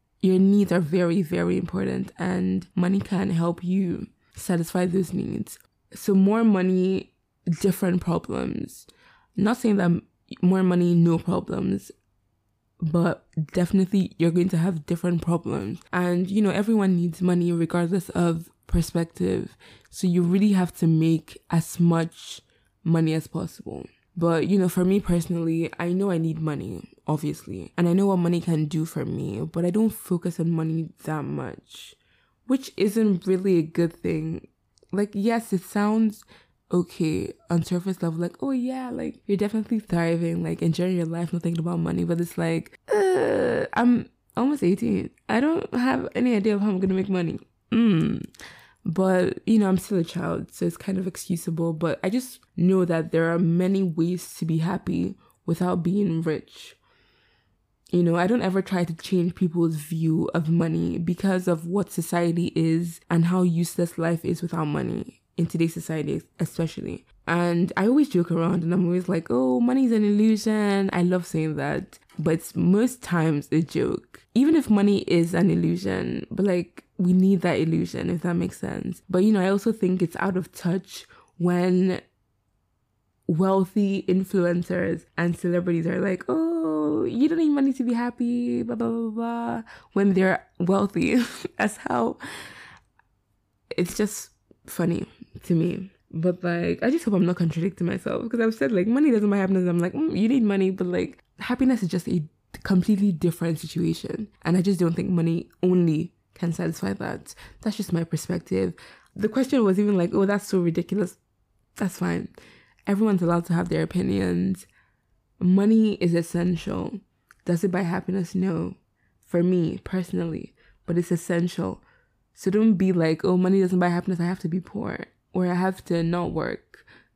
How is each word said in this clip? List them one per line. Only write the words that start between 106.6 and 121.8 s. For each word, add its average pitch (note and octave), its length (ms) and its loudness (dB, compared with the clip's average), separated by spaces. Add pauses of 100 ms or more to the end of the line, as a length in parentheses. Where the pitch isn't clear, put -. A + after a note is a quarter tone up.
that. - 400 -10 (280)
That's G#3 140 -4
just G3 160 -6
my E3+ 120 0
perspective. F3+ 680 -4 (400)
The G3+ 140 -2
question B3+ 360 2
was F#3+ 140 2
even G#3 180 2
like, F3 180 0
"Oh, G3 120 2
that's G3+ 200 -2
so F#3+ 140 0
ridiculous." F3 560 -2 (600)
That's F#3+ 220 -4
fine. F3 300 -4 (580)
Everyone's G3+ 360 2
allowed E3+ 240 0
to - 80 -2
have F3 140 0
their D#3+ 140 0
opinions. F#3 840 -2 (720)
Money G#3 560 4
is E3+ 200 0
essential. F3 880 -2 (440)
Does E3+ 200 0
it G3 60 0
buy F3+ 120 0
happiness? F3+ 520 -4
No. F3+ 420 -2 (500)
For F3 160 0
me, F3 420 2
personally. F3 680 -6 (320)
But E3+ 120 -2
it's F3 140 0
essential. E3+ 680 -2 (520)